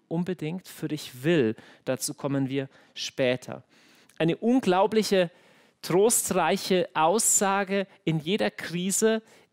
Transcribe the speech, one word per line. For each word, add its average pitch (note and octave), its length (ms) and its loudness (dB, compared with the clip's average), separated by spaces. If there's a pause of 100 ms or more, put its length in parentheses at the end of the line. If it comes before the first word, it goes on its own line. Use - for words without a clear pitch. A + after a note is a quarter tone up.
unbedingt E3+ 600 -6
für - 180 -10
dich D3 380 -10
will. C#3+ 320 4 (280)
Dazu C3 300 -4
kommen C#3 340 -2
wir C3+ 200 -4 (260)
später. C3 720 -4 (520)
Eine E3 200 0
unglaubliche, G3+ 960 2 (500)
trostreiche F#3 1120 2
Aussage G3 920 2 (160)
in D#3+ 160 0
jeder G3+ 320 -2
Krise G3 720 0 (300)